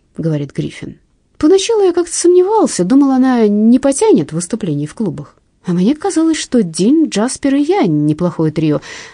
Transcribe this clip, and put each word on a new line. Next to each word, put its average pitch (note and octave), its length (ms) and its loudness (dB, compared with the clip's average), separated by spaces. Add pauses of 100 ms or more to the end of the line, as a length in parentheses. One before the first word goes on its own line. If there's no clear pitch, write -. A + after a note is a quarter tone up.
(160)
говорит D3+ 360 -4
Гриффин. - 460 -10 (380)
"Поначалу G4 480 2
я F4+ 80 2
как-то F4 200 -4
сомневался, F4+ 720 2
думал, C4+ 300 2
она B3+ 340 2
не G#3+ 320 4
потянет C#4 540 0
выступлений D#3 560 -6
в - 60 -20
клубах. D3+ 420 -8 (280)
А F3+ 80 -4
мне F#3 220 2
казалось, D#4+ 440 -2
что - 240 0
Дин, A3 460 0
Джаспер B3+ 460 -2
и C#4+ 80 2
я E4+ 240 0
неплохое D#3 640 0
трио, D3+ 300 -2 (340)